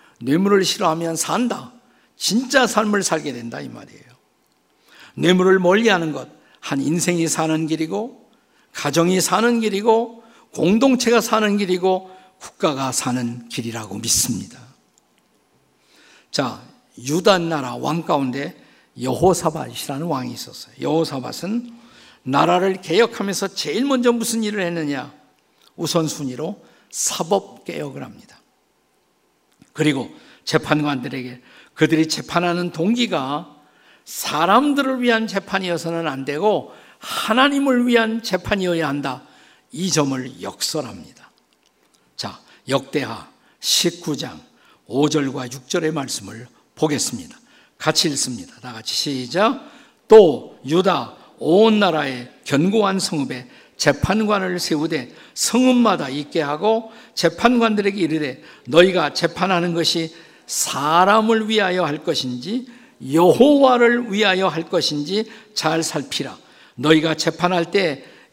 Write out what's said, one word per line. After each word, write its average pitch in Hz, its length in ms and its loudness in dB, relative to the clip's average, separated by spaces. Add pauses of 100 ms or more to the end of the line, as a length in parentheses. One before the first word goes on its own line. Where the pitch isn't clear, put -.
(200)
뇌물을 190 440 2
싫어하면 165 520 -2
산다. 175 560 -4 (440)
진짜 247 500 0
삶을 214 360 0
살게 151 300 -4
된다, 120 280 -12
이 139 80 -12
말이에요. 117 340 -20 (1120)
뇌물을 180 440 4
멀리하는 185 540 2
것, 131 160 -10 (320)
한 139 200 -4
인생이 165 480 0
사는 160 380 -2
길이고, 160 640 -6 (420)
가정이 170 480 0
사는 226 400 2
길이고, 220 640 0 (300)
공동체가 233 680 4
사는 214 380 0
길이고, 185 520 0 (300)
국가가 135 520 -4
사는 123 580 -4
길이라고 113 480 -8
믿습니다. 104 600 -4 (1700)
자, 117 320 -4 (360)
유다 175 400 2
나라 147 380 -4
왕 143 260 -4
가운데 143 600 -4 (380)
여호사밧이라는 143 1080 -2
왕이 127 260 -6
있었어요. - 480 -16
여호사밧은 151 920 -4 (480)
나라를 175 580 2
개혁하면서 196 680 0
제일 185 360 -4
먼저 247 280 2
무슨 226 300 -2
일을 208 220 -4
했느냐? 147 500 -6 (600)
우선순위로 156 880 -4 (260)
사법 - 760 -4
개혁을 143 380 -10
합니다. 110 380 -20 (1300)
그리고 147 360 0 (340)
재판관들에게 135 1000 -2 (320)
그들이 160 340 2
재판하는 175 640 -2
동기가 175 800 -2 (520)
사람들을 262 960 0
위한 226 240 2
재판이어서는 170 840 -4
안 135 160 -6
되고 156 480 -2 (260)
하나님을 262 880 2
위한 226 360 2
재판이어야 180 640 -2
한다. 139 380 -6 (460)
이 170 180 -4
점을 135 520 -2
역설합니다. - 880 -10 (880)
자, - 240 -12 (280)
역대하 127 600 -4 (320)
십구 - 560 -2
장 110 300 -12 (420)
오 139 200 2
절과 139 440 -4
육 131 160 -18
절의 165 240 -2
말씀을 117 540 -10 (300)
보겠습니다. 131 600 -4 (400)
같이 156 340 0
읽습니다. 127 500 -6
다 123 120 -16
같이 113 220 -10
시작. 147 760 -2 (380)
또 175 580 8
유다 156 520 0 (220)
온 208 420 6
나라의 143 520 0 (120)
견고한 190 560 2
성읍에 131 480 -6 (280)
재판관을 190 800 0
세우되 156 560 -4 (200)
성읍마다 233 720 2
있게 143 320 -4
하고 196 520 -2 (220)
재판관들에게 214 880 2
이르되 151 420 -2 (240)
너희가 165 460 4
재판하는 175 640 0
것이 165 400 -2 (320)
사람을 202 1000 2
위하여 185 360 0
할 147 180 -4
것인지 147 640 -6 (440)
여호와를 240 1000 6
위하여 190 360 2
할 165 200 -4
것인지 165 600 -2 (240)
잘 165 280 -2
살피라. - 560 -8 (380)
너희가 156 380 4
재판할 170 560 -2
때 170 340 -2 (280)